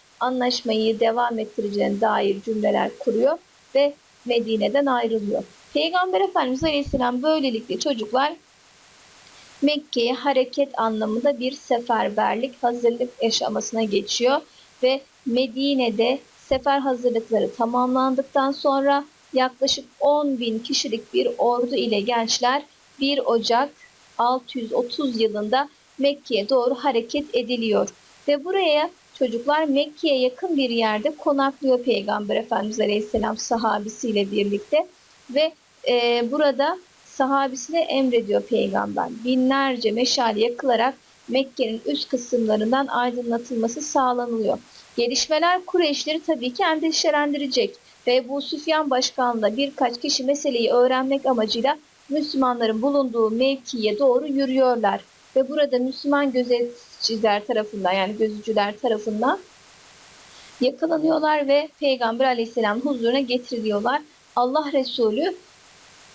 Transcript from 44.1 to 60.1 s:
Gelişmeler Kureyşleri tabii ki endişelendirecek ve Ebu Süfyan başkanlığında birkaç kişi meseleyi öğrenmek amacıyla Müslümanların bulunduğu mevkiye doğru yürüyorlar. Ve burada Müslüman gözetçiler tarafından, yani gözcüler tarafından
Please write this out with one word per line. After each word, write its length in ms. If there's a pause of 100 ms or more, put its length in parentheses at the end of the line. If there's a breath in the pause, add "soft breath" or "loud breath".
Gelişmeler 680
Kureyşleri 540
tabii 340
ki 100
endişelendirecek 1120 (320 loud breath)
ve 80
Ebu 260
Süfyan 480
başkanlığında 680
birkaç 440
kişi 220
meseleyi 480
öğrenmek 540
amacıyla 520 (320)
Müslümanların 720
bulunduğu 480
mevkiye 680
doğru 280
yürüyorlar. 760 (340)
Ve 140
burada 280
Müslüman 540
gözetçiler 1120
tarafından, 460
yani 260
gözcüler 600
tarafından 640 (1200)